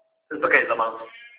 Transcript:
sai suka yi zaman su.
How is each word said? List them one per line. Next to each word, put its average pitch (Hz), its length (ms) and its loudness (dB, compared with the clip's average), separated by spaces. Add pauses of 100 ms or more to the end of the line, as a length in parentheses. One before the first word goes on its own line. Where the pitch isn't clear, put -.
(320)
sai - 100 -8
suka 143 160 6
yi 127 100 2
zaman 113 320 0
su. 113 60 -14 (340)